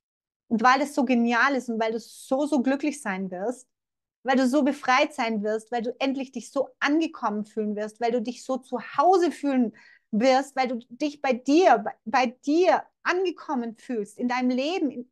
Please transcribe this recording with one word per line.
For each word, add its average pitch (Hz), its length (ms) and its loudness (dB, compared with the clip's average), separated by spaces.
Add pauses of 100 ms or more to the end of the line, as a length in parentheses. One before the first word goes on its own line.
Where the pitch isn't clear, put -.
(460)
Und 220 160 0
weil 254 200 4
es 285 120 -4
so 285 100 2
genial 240 520 2
ist 247 120 -4
und 226 120 -4
weil 226 120 0
du 233 60 -6
so, - 480 -4
so 294 160 0
glücklich 277 380 -2
sein 190 300 -6
wirst, 196 380 -8 (560)
weil 262 120 2
du 262 100 4
so 277 160 4
befreit 285 520 0
sein 226 280 -4
wirst, 214 300 -4
weil 240 100 -4
du 233 160 -6
endlich 269 320 -4
dich - 220 -12
so 269 160 -2 (100)
angekommen 269 680 -2
fühlen 214 300 -6
wirst, 214 260 -8
weil 233 120 0
du 240 100 -2
dich 247 220 -10
so 262 140 -4
zu 247 200 -10 (180)
Hause 339 360 4
fühlen 254 420 0 (360)
wirst, 262 440 2
weil 262 140 -2
du 247 100 -4 (120)
dich 294 320 -6
bei 262 100 0
dir, 285 460 4
bei, 208 160 -6 (100)
bei 240 220 0 (200)
dir 311 380 4 (180)
angekommen 302 760 -2
fühlst, 214 420 -8
in 247 100 -2
deinem 247 220 0
Leben, 285 400 0
in 247 220 -14